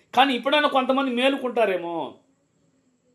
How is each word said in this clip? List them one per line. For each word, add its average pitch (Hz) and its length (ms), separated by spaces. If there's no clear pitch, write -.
కానీ 262 200
ఇప్పుడైనా 277 340
కొంతమంది 262 440
మేలుకుంటారేమో. 226 1040